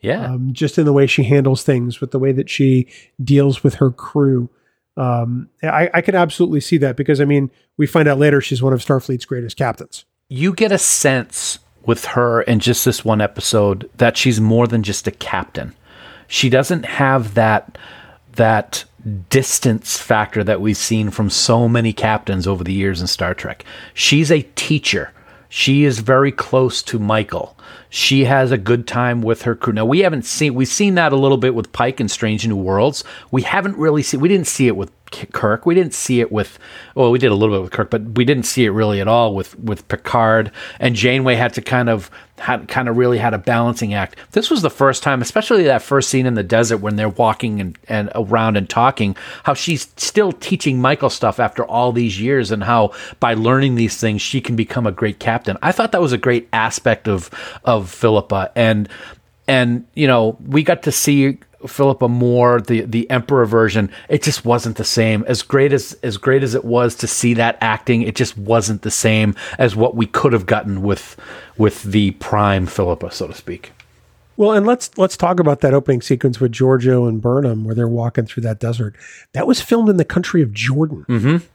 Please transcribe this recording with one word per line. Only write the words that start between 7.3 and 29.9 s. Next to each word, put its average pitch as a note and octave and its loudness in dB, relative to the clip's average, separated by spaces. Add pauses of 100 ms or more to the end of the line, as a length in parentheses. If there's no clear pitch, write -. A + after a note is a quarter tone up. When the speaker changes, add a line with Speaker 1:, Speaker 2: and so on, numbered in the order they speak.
Speaker 2:
we D3 2
find D#3 4
out C#3 2
later D3 4
she's B2 -4
one C3 2
of B2 0
Starfleet's C3 -2
greatest A#2+ -10
captains. - -6 (240)
Speaker 1:
You D#3 -2
get G#3 0
a G3 2
sense - -2 (260)
with A#2 0
her A#2+ 2
in A#2 2
just A#2 0
this - 0
one A2 0
episode G2+ 0
that A#2 2
she's A2+ 0
more A2+ 4
than A2+ 0
just G2 -6
a G#2+ -4
captain. - -8 (540)
She - 0
doesn't C#3 2
have C3 0
that, A2 0 (560)
that A2 0 (440)
distance - 0
factor G#2+ -2
that F#2+ 0
we've G#2 0
seen G#2+ -2
from G#2 -2
so A#2 2
many A#2 2
captains G2+ -2
over F#2 -2
the F2+ -4
years F#2+ -2
in F2+ -4
Star F2+ -4
Trek. - -12 (280)
She's D3 2
a D3+ 4 (120)
teacher. - -2 (380)
She C#3 2
is C3 2
very C3 2
close - 0
to - -6
Michael. G#2 -4 (360)
She C3+ 2
has C3 2
a C3 2
good A2+ 0
time A#2+ -2
with A2 -2
her A#2 -2
crew. A2+ -2
Now, A2 -2
we C#3+ 2